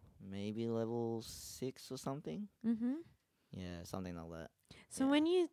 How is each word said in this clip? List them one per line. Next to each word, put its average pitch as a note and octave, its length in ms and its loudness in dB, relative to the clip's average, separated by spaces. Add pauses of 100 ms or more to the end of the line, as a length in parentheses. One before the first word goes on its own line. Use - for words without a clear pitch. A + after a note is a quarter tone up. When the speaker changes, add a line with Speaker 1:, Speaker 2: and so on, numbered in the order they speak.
(200)
Speaker 1:
maybe G2+ 480 -4
level A2+ 540 2
six - 680 -8
or C3 80 -4
something. D#3+ 500 -6 (180)
Speaker 2:
Mm-hmm. A#3 280 2 (580)
Speaker 1:
Yeah, F2 320 -6
something F#2 320 -4
like E2 140 -8
that. E2 200 -8 (400)
Speaker 2:
So - 140 0
Speaker 1:
Yeah. C4+ 60 6
Speaker 2:
when D4+ 160 8
you, F4 260 6